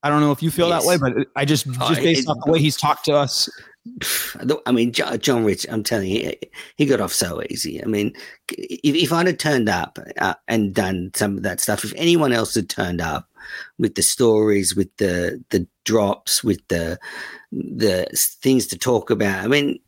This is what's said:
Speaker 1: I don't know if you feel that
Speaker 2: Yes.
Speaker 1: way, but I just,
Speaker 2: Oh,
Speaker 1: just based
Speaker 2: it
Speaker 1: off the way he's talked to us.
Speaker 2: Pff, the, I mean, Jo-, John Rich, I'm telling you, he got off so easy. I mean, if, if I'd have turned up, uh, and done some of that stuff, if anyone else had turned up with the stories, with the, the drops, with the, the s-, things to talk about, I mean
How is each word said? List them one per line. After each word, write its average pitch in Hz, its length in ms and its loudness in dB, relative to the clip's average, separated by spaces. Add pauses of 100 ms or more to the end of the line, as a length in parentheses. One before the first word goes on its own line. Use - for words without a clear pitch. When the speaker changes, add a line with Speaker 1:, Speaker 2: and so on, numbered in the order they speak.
Speaker 1:
I 143 80 0
don't 151 100 4
know 147 120 4
if 139 100 -2
you 160 80 0
feel 170 180 2
that 170 140 2
Speaker 2:
Yes. - 40 2
Speaker 1:
way, 180 120 4
but 131 360 0
I 139 100 0
just, 147 220 0 (140)
Speaker 2:
Oh, 123 80 0
Speaker 1:
just 151 140 2
based 156 220 2
Speaker 2:
it - 40 -6
Speaker 1:
off 147 160 0
the 147 80 4
way 165 80 4
he's 147 160 2
talked 147 300 0
to 147 80 2
us. 143 340 2 (520)
Speaker 2:
Pff, - 460 -6
the, 151 200 0
I 123 60 0
mean, 120 200 2
Jo-, 123 240 -2
John 120 280 2
Rich, 101 260 0
I'm 110 120 -4
telling 101 280 -2
you, - 220 -2 (440)
he 147 100 4
got 131 140 2
off 92 120 -2
so 87 380 -2
easy. - 320 -8
I - 40 -6
mean, 101 260 -2 (380)
if, - 440 -2
if 160 180 2
I'd 170 140 2
have 180 120 0
turned 131 300 2
up, 90 300 -2 (220)
uh, 90 140 0 (120)
and 104 280 0
done 95 400 -2
some 101 240 0
of 87 40 -6
that 92 160 -4
stuff, - 260 -2
if 107 120 -8
anyone 160 360 4
else 113 220 0
had 110 140 0
turned 90 320 -4
up 80 280 -4 (500)
with 107 180 0
the 98 60 0
stories, 107 760 2
with 98 220 -2
the, 87 520 0
the 95 160 0 (180)
drops, - 600 0
with 101 240 0
the, 85 300 -4 (520)
the 98 600 -2
s-, - 300 -2
things 131 260 4
to - 100 -8
talk 120 320 0
about, 101 340 0
I 110 40 -2
mean 143 400 0